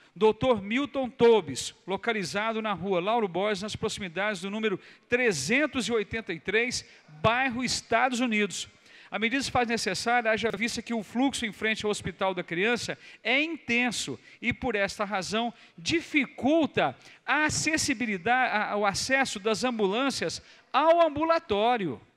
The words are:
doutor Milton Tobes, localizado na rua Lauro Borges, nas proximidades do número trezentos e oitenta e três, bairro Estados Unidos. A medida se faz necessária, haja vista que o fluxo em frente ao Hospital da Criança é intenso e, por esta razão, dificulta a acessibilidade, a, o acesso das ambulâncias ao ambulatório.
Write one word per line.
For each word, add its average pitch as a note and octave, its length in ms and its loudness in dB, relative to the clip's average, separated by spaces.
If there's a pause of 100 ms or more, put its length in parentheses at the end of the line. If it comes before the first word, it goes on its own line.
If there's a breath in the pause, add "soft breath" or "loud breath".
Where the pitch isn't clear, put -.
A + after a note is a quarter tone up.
(160 soft breath)
doutor A3 460 4
Milton B3+ 480 -2
Tobes, G#3 640 4 (120)
localizado G#3 720 -4
na G#3+ 140 -2
rua F3+ 260 -2
Lauro G#3+ 260 0
Borges, F#3+ 360 -2
nas G#3+ 120 -8
proximidades G3 680 -4
do G3 80 -8
número G#3+ 280 -2 (300 loud breath)
trezentos A#3+ 800 0
e A#3 40 -2
oitenta A3 420 -4
e E3 40 -8
três, A#3 460 -2 (240 loud breath)
bairro B3 560 2
Estados A#3 560 0
Unidos. G#3+ 480 0 (420 loud breath)
A G3 80 -6
medida A3+ 240 0
se - 80 -6
faz B3 160 2
necessária, A3+ 640 0
haja G#3+ 200 0
vista A3 320 -4
que - 100 -8
o A3+ 100 -2
fluxo B3 440 0
em G3 60 -6
frente G#3+ 340 -2
ao G#3 40 0
Hospital F#3+ 440 -4
da F3 100 -6
Criança F#3 540 -2 (260 loud breath)
é B3+ 160 2
intenso A#3+ 800 -4 (220 loud breath)
e, A#3+ 100 -2
por B3 220 -4
esta G3+ 320 -2
razão, G3+ 480 -4 (220 loud breath)
dificulta C4+ 1160 0 (300 loud breath)
a D4 220 2
acessibilidade, B3 1080 0
a, G#3 220 -2
o G#3 80 0
acesso B3 560 0
das G3+ 240 0
ambulâncias A3 800 0 (280 loud breath)
ao E4 300 6
ambulatório. B3 1000 2 (160)